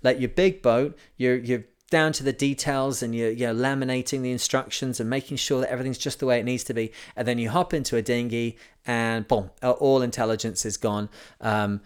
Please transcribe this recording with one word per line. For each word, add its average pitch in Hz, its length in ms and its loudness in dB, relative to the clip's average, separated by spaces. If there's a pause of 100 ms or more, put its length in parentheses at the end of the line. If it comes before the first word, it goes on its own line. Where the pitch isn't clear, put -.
Like, 127 160 4
your 123 100 0
big 185 320 2
boat, 120 360 4 (200)
you're, 127 180 4
you're 120 300 -2 (260)
down 156 220 4
to 139 100 -4
the 135 100 0
details, 139 720 -2
and 117 100 -4
you're, 117 160 0
you're 117 240 -2
laminating 127 680 -2
the 127 100 -2
instructions 131 680 -2
and 113 80 -2
making 131 280 -4
sure 131 240 0
that 127 80 -2
everything's 127 280 -4
just - 220 -6
the 139 60 -2
way 123 140 4
it 110 60 -4
needs 123 180 -2
to 123 100 -6
be. 113 180 -2 (260)
And 117 100 -2
then 120 100 0
you 117 120 -2
hop 175 240 0
into 135 240 -2
a 113 40 2
dinghy 117 560 -2 (300)
and 113 400 -2
boom, 104 220 2 (120)
a-, 127 100 2
all 135 300 4
intelligence 113 640 -2
is 104 120 -6
gone. 104 320 -2 (320)
Um, 104 440 0